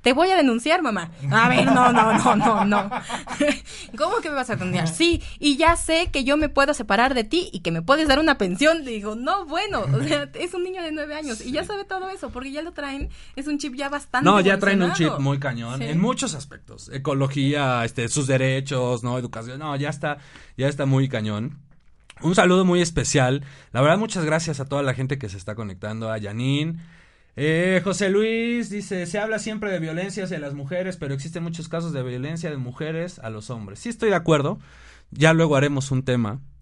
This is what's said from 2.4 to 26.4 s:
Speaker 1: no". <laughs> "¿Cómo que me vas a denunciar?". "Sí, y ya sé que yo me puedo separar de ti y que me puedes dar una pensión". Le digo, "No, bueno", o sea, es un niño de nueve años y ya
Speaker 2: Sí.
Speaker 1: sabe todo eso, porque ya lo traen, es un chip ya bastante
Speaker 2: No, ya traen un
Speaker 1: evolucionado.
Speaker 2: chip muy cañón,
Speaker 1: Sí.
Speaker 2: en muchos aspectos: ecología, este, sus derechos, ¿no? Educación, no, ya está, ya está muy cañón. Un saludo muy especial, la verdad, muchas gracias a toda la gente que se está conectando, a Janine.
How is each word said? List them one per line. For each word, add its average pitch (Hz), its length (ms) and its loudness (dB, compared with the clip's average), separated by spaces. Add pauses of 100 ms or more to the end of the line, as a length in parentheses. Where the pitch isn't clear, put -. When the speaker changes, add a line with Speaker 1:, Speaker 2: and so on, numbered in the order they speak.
Speaker 1:
no". 202 240 2
<laughs> - 1040 -4
"¿Cómo 359 240 0
que 339 80 -6
me 294 60 -4
vas 254 160 -4
a 202 60 -2
denunciar?". 180 320 -2
"Sí, 330 340 2 (160)
y 285 180 2
ya 320 200 4
sé 330 360 0
que 269 120 0
yo 285 120 4
me 302 140 0
puedo 277 240 2
separar 233 400 2
de 226 100 0
ti 339 260 -2
y 190 100 -8
que 170 100 -4
me 165 100 -2
puedes 277 260 2
dar 269 120 6
una 302 180 4
pensión". 269 480 2
Le 254 60 -8
digo, 214 240 -6
"No, 320 320 -2
bueno", 349 340 -2 (100)
o - 120 2
sea, 285 320 -2
es 349 180 -6
un 359 120 -4
niño 370 180 -6
de 320 100 -6
nueve 302 220 -6
años 277 260 -8
y 247 120 -10
ya 330 100 -2
Speaker 2:
Sí. - 60 -8
Speaker 1:
sabe 403 180 -6
todo 381 240 -6
eso, 370 180 -10
porque 262 240 -10
ya 294 80 -6
lo 330 120 -10
traen, 277 360 -8 (280)
es 277 100 -8
un 294 100 -2
chip 285 180 -8
ya 277 140 -6
bastante 277 400 0
Speaker 2:
No, 202 120 6
ya 196 180 4
traen 202 220 2
un - 80 4
Speaker 1:
evolucionado. 165 280 0
Speaker 2:
chip 135 80 -2
muy 139 140 0
cañón, 123 400 -6
Speaker 1:
Sí. - 80 -6
Speaker 2:
en 156 120 -2
muchos 247 360 0
aspectos: - 580 -16
ecología, 135 960 0
este, 117 220 -4
sus 143 180 -2
derechos, 131 760 0
¿no? 123 160 -2
Educación, 120 420 -10
no, 151 160 -6
ya 143 120 -2
está, 147 300 -4 (380)
ya 131 100 0
está 143 200 0
muy 135 220 4
cañón. 110 520 -4 (600)
Un 165 140 2
saludo 180 300 6
muy 175 180 4
especial, 139 600 2 (280)
la 117 80 0
verdad, 156 160 6
muchas 208 280 -2
gracias 156 340 -2
a 131 60 -6
toda 139 180 -2
la 131 100 0
gente 135 260 -2
que 110 100 -8
se 95 80 -10
está 104 180 -10
conectando, 107 560 -8
a 113 100 -4
Janine. 139 600 -2 (560)